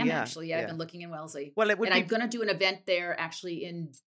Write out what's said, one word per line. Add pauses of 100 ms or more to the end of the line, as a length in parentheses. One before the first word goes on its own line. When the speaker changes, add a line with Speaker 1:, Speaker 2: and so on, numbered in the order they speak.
Speaker 1:
am
Speaker 2:
Yeah,
Speaker 1:
actually.
Yeah,
I've
Speaker 2:
yeah.
Speaker 1:
been
looking
in
Wellesley.
Speaker 2:
Well,
it
would
Speaker 1:
And
Speaker 2:
be
Speaker 1:
I'm
gonna
do
an
event
there
actually
in (160)